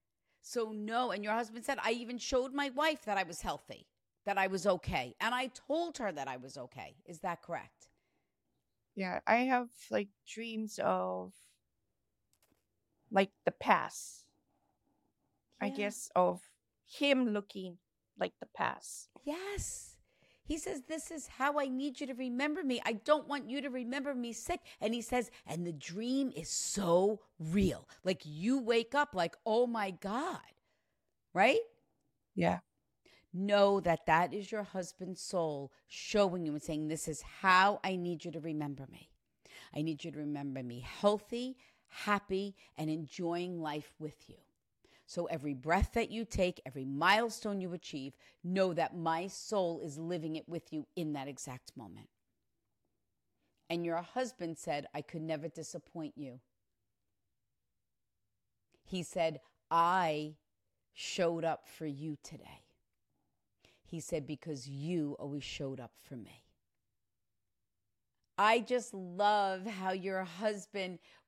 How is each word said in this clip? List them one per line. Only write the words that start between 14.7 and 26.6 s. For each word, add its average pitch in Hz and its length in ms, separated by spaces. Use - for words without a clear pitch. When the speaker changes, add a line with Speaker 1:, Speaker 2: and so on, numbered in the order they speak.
Speaker 2:
I 202 60
Speaker 1:
Yeah. 185 100
Speaker 2:
guess 208 380
of 180 340
him 262 440
looking 190 480
like 185 220
the - 80
past. - 640
Speaker 1:
Yes. 370 680
He 320 120
says, 294 240
"This - 280
is 302 160
how 285 320
I 277 100
need 262 320
you 294 60
to 262 60
remember 262 500
me. 254 220
I 233 80
don't 294 340
want 277 220
you 269 140
to 269 80
remember 262 440
me 240 200
sick." - 260
And 220 140
he 233 80
says, 247 300
"And 170 200
the 170 60
dream 233 600
is - 180
so 196 720